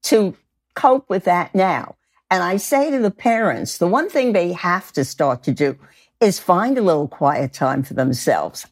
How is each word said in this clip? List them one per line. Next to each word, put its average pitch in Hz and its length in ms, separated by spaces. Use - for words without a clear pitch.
to 214 340
cope 269 340
with 190 160
that 175 300
now. 190 400
And 185 140
I 180 140
say 277 340
to 269 80
the 208 120
parents, 220 680
the 175 80
one 277 220
thing 254 220
they 175 220
have 180 400
to 139 100
start 135 400
to 151 80
do 139 260
is 208 180
find 214 380
a 233 60
little 151 240
quiet 139 440
time 135 320
for - 120
themselves. 120 760